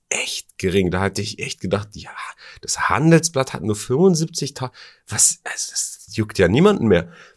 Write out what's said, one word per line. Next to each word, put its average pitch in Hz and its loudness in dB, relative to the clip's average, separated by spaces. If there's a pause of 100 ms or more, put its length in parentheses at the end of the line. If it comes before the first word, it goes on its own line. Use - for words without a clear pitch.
echt - -8
gering. 92 0
Da 92 -2
hatte 98 -2
ich 104 -8
echt - -10
gedacht, 101 -4
ja, - -18 (540)
das - -6
Handelsblatt 151 2
hat - -10
nur 104 -2
fünfundsiebzigtausend. 156 -2 (320)
Was? - 0
Also - -8
das - -8
juckt 107 -4
ja 87 6
niemanden 165 4
mehr. 87 4 (280)